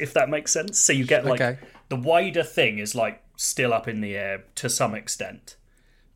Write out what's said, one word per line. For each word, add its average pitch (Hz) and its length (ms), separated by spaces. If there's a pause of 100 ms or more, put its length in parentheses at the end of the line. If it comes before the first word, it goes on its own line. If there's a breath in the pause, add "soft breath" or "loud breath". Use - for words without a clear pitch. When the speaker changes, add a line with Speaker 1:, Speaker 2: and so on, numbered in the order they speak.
Speaker 1:
if 113 140
that 135 140
makes 151 240
sense. - 260
So - 140
you 135 120
get, 139 200
like, 127 160
Speaker 2:
Okay. 127 180 (300 loud breath)
Speaker 1:
the 139 80
wider 165 460
thing 117 360
is, 104 160
like, 110 280 (140)
still - 360
up 113 160
in 107 120
the 101 160
air 98 280 (120)
to 123 120
some 117 260
extent, - 600 (600)